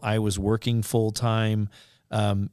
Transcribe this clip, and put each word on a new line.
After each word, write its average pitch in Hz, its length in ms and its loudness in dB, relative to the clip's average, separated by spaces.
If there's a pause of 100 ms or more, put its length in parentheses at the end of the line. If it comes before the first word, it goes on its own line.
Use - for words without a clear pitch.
I 107 160 0
was 101 180 0
working 110 460 0
full 110 280 0
time. 110 580 0 (420)
Um, 101 420 0